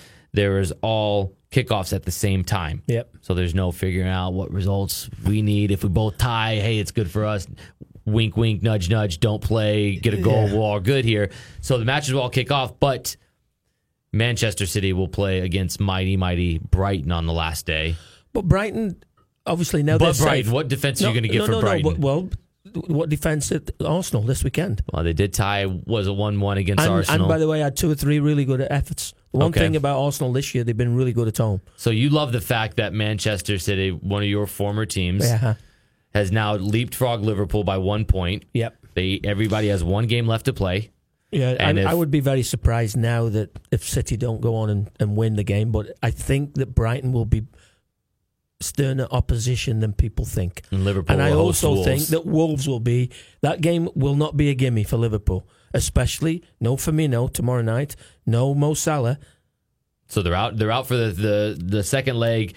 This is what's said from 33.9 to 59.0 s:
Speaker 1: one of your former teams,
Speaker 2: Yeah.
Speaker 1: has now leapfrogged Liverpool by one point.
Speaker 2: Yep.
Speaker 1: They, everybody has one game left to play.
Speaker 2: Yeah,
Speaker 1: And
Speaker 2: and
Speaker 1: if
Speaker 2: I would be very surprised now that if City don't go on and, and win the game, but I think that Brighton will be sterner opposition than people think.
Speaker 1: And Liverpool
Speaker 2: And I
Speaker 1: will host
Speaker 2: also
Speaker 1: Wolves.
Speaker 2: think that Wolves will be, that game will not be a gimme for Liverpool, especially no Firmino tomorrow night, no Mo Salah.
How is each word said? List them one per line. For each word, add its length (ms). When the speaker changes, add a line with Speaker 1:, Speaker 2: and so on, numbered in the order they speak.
Speaker 1:
one 320
of 60
your 180
former 400
teams, 380
Speaker 2:
Yeah. 280
Speaker 1:
has 160
now 260
leapfrogged 680
Liverpool 400
by 140
one 280
point. 400
Speaker 2:
Yep. 200
Speaker 1:
They, 280
everybody 440
has 160
one 240
game 200
left 180
to 80
play. 360
Speaker 2:
Yeah, 200
Speaker 1:
And 100
Speaker 2:
and 180
Speaker 1:
if 60
Speaker 2:
I 80
would 160
be 120
very 200
surprised 560
now 320
that 260
if 160
City 300
don't 240
go 140
on 160
and, 180
and 160
win 200
the 80
game, 280
but 200
I 80
think 460
that 180
Brighton 380
will 140
be 180
sterner 500
opposition 680
than 140
people 320
think. 460
Speaker 1:
And 120
Liverpool 300
Speaker 2:
And 80
I 80
Speaker 1:
will 160
host 180
Speaker 2:
also 120
Speaker 1:
Wolves. 120
Speaker 2:
think 200
that 180
Wolves 420
will 140
be, 300
that 200
game 340
will 200
not 200
be 140
a 60
gimme 280
for 140
Liverpool, 500
especially 720
no 160
Firmino 560
tomorrow 300
night, 340
no 300
Mo 180
Salah. 440